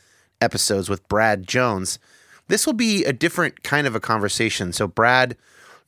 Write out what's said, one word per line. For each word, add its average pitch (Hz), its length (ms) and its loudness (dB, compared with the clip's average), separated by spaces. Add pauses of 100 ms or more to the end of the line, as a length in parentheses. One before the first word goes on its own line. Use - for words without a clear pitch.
(400)
episodes 101 480 0
with 98 180 -6
Brad 104 400 2
Jones. 113 540 -2 (480)
This 214 180 0
will 311 60 0
be 220 320 0
a 135 80 0
different 156 500 -2
kind 147 240 0
of 120 80 -2
a 110 60 -2
conversation. 104 720 -2
So 104 160 -2
Brad, 123 480 2 (520)